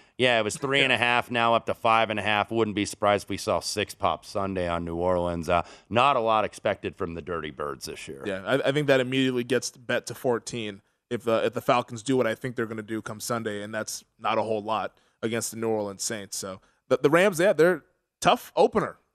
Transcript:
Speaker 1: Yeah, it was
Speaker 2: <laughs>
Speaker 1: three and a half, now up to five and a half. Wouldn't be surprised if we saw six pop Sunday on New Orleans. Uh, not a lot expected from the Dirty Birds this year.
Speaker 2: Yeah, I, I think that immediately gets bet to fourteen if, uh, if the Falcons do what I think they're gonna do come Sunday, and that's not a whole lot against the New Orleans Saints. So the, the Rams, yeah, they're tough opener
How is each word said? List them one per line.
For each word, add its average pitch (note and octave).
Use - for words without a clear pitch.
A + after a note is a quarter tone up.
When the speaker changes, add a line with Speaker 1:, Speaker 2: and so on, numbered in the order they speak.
Speaker 1:
Yeah, A#2+
it A2
was G#2
Speaker 2:
<laughs> -
Speaker 1:
three C#3
and C3
a A#2+
half, A#2+
now A#2
up A2
to -
five A2+
and G#2
a G2
half. G#2
Wouldn't A2
be G2+
surprised G2+
if -
we G2
saw F2+
six -
pop E2+
Sunday G2
on E2+
New E2+
Orleans. F2
Uh, F2
not B2+
a A#2+
lot A2
expected G2
from E2+
the E2
Dirty D#2
Birds C#2+
this -
year. C#2
Speaker 2:
Yeah, F#2+
I, B2
I C#3
think D3
that C3+
immediately B2+
gets A#2+
bet B2
to A#2
fourteen A2
if, A2+
uh, A2+
if A2+
the B2
Falcons A#2+
do C3
what B2
I A2
think B2
they're A#2
gonna A2
do G#2+
come G#2+
Sunday, A2+
and G#2+
that's -
not A2
a G#2+
whole G#2+
lot G2+
against A2+
the A2
New A2+
Orleans G#2
Saints. G#2+
So G2
the, B2+
the C#3+
Rams, F3
yeah, G3
they're D#3+
tough -
opener E3